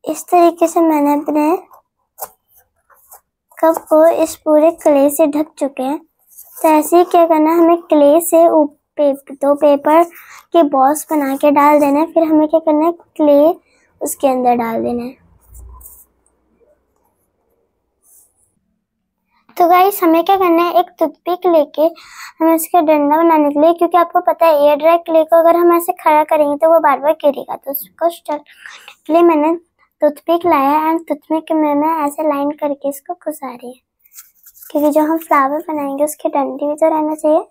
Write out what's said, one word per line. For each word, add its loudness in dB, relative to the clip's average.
इस -10
तरीके 2
से -2
मैंने 0
अपने -2
कप 0
को 4
इस -6
पूरे 2
क्ले 2
से 0
ढक -6
चुके -8
हैं। -6
तो 2
ऐसे 2
ही 4
क्या 2
करना 0
है, 0
हमें 2
क्ले 2
से 2
ऊ-, 2
पे-, -6
दो -2
पेपर 2
के -4
बॉल्स 0
बना -4
के 0
डाल 4
देना 0
है। -2
फिर 2
हमें 2
क्या 0
करना 0
है, 0
क्ले 0
उसके -6
अंदर 0
डाल -6
देना -6
है। -14
तो 2
guys, 2
हमें 2
क्या 0
करना 0
है, 0
एक -4
टूथपिक -4
लेके 0
हमें 2
उसका -2
डंडा 0
बनाने 2
के -4
लिए, 4
क्योंकि -2
आपको 0
पता -2
है 2
एयर 2
ड्राई 2
क्ले 0
को 2
अगर 4
हम 4
ऐसे -4
खड़ा 2
करेंगे 0
तो 2
वो 4
बार 0
बार -2
गिरेगा। -4
तो -14
उसको -6
स्टक -12
करने -18
के -2
लिए 4
मैंने 0
टूथपिक -2
लाया 0
है -2
and -6
टूथपिक -6
में -2
मैं -2
ऐसे -6
लाइन -2
करके -8
इसको -12
घुसा -12
रही -18
हूँ, -18
क्योंकि -2
जो 0
हम -2
फ्लावर -2
बनाएंगे -6
उसके -6
डंडे -6
भी -6
तो 0
रहना -4
चाहिए। -2